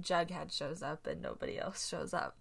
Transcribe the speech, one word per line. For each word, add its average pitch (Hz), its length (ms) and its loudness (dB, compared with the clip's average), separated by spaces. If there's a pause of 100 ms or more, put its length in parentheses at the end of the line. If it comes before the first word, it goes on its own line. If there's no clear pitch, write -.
Jughead 170 560 2
shows 156 260 -2
up 151 240 -2
and - 140 -2
nobody - 380 -2
else - 280 0
shows 180 280 -2
up, - 260 0